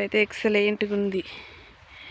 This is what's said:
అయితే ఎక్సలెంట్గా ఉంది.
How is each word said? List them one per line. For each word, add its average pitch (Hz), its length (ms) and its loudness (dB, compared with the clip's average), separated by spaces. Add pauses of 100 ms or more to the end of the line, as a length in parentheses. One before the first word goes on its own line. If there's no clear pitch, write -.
అయితే 196 200 0
ఎక్సలెంట్గా 208 720 2
ఉంది. 196 240 0 (880)